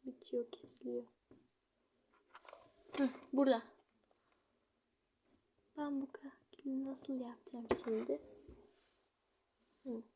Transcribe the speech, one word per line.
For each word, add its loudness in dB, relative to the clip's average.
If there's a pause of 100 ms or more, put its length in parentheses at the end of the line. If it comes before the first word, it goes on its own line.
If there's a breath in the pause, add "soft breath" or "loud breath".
Bitiyor, -2
kesiliyor. -6 (1900)
Hı, 6 (240)
burada. 8 (2250)
Ben 0
bu -4
karakteri -4
nasıl -4
yapacağım -8 (160)
şimdi? 2 (1600)
Hı. -4 (120)